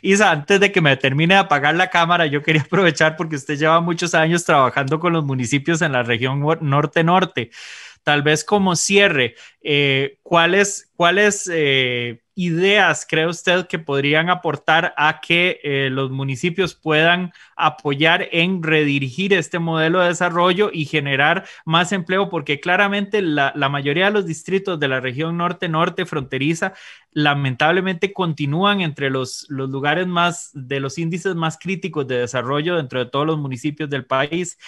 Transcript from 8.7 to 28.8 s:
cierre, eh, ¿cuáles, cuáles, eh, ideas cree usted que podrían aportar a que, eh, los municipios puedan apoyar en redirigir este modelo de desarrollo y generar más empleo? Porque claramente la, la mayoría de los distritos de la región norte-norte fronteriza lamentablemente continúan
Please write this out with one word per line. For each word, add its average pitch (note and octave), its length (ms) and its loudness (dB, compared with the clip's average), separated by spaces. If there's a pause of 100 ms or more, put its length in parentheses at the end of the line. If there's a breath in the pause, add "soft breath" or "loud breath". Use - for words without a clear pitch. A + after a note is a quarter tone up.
cierre, F3 600 2 (260 loud breath)
eh, C#3 600 0
¿cuáles, F3 720 2
cuáles, F#3+ 540 2
eh, B2+ 680 0 (200)
ideas F3+ 680 2
cree D#3+ 180 0
usted F3 400 0
que F#3 120 -6
podrían D3+ 520 0
aportar E3 640 0
a D3+ 240 0
que, F3 420 0
eh, C#3 280 -2
los C3+ 200 -2
municipios C3+ 640 -4
puedan E3+ 580 2 (220 loud breath)
apoyar D#3 800 0
en F3+ 300 0
redirigir D3+ 720 0
este F3 240 -2
modelo E3 420 0
de F3 80 4
desarrollo F3 640 0
y D#3 140 -6
generar C#3+ 580 0 (220 loud breath)
más E3+ 260 0
empleo? F#3 380 -2
Porque D3 280 -4
claramente G3+ 640 0
la, D3 340 0
la C#3+ 140 -2
mayoría C#3+ 380 0
de G#3 60 2
los G3+ 140 0
distritos F3 540 -4
de C#3+ 80 0
la C3 120 0
región C#3 360 -4
norte-norte F3 720 -2
fronteriza D3+ 640 -4 (400 loud breath)
lamentablemente D#3 1040 0
continúan F3 640 0